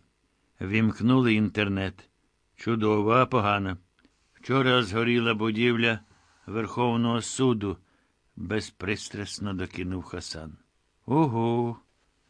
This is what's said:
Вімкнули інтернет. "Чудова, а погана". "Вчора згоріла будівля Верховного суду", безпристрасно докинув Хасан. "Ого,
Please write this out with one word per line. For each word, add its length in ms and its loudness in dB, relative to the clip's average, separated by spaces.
Вімкнули 720 2
інтернет. 760 -2
"Чудова, 680 2
а 20 4
погана". 520 0
"Вчора 500 2
згоріла 500 0
будівля 680 2
Верховного 760 0
суду", 560 0
безпристрасно 1160 -6
докинув 500 -6
Хасан. 540 -12
"Ого, 720 0